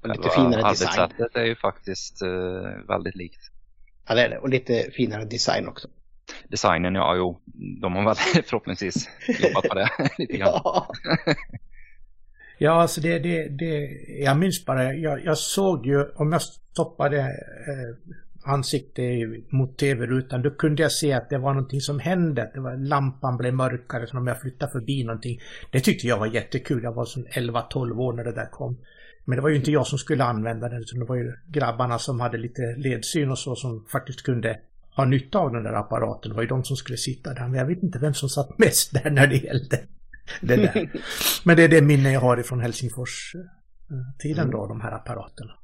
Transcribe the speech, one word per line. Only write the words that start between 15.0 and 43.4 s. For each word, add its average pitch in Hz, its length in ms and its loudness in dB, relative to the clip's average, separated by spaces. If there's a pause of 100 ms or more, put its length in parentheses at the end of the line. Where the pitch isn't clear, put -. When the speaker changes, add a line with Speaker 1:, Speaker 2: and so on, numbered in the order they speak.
Speaker 3:
jag 151 140 2
såg 180 480 0
ju, 143 220 4
om 151 240 0
jag 170 100 2
stoppade, - 800 -2
eh, 131 760 -8 (480)
ansiktet 139 600 -2 (480)
mot 131 260 2
T 139 160 4
V-rutan, 127 480 -2
då 143 80 2
kunde 151 320 2
jag 147 100 2
se 147 200 0
att 123 180 -2
det 139 80 -2
var 135 160 0
någonting 135 260 -2
som 139 180 -4
hände, 165 440 0
att - 120 -8
det 135 60 -8
var, 127 160 -6
lampan 135 600 0
blev 123 180 0
mörkare, 123 520 -2
som 131 120 -8
om 123 80 -2
jag 120 140 -2
flyttade 131 320 -6
förbi 131 320 -2
någonting. 117 340 -6 (340)
Det 131 80 4
tyckte 196 260 2
jag 117 120 4
var 110 80 0
jättekul. 113 560 -2
Jag 117 100 -4
var 120 120 -4
som 120 260 -8
elva, 120 320 -2
tolv 120 380 -4
år 123 120 0
när 117 120 -6
det 117 100 -4
där 110 160 -8
kom. 123 280 -6 (460)
Men 123 120 0
det 135 60 0
var 147 60 4
ju 151 80 4
inte 139 140 2
jag 143 160 4
som 143 120 -2
skulle 135 260 2
använda 113 440 -2
den, 120 120 -6
utan 123 180 -8
det 120 60 -2
var 127 120 -2
ju 123 160 -4 (140)
grabbarna 120 520 0
som 120 220 -2
hade 117 180 -2
lite 120 240 -6 (140)
ledsyn 135 540 -2
och 127 80 -2
så, 127 180 -6
som 113 360 -8
faktiskt - 320 -6
kunde 117 360 0 (360)
ha 135 80 4
nytta 131 340 2
av 147 140 2
den 117 120 -4
där 110 80 -4
apparaten. 110 580 -2
Det 107 40 -8
var 113 80 0
ju 117 60 0
de 131 160 0
som 135 120 -2
skulle 123 220 -8
sitta 131 360 -6
där. 123 140 -6
Men 131 60 -2
jag 131 120 2
vet 175 160 -2
inte 170 160 -2
vem 143 160 2
som 139 140 -2
satt - 300 -2
mest - 360 4
där 135 160 2
när 139 160 8
det 135 100 4
gällde - 420 0 (640)
det - 160 4
där. 202 340 4 (280)
Speaker 1:
<laughs> - 260 -2
Speaker 3:
Men 170 120 10
det 170 60 10
är 165 60 10
det 156 140 10
minne 139 300 6
jag 131 80 4
har 123 200 6
ifrån 123 200 -4
Helsingfors, 120 760 -6
eh, 135 840 -12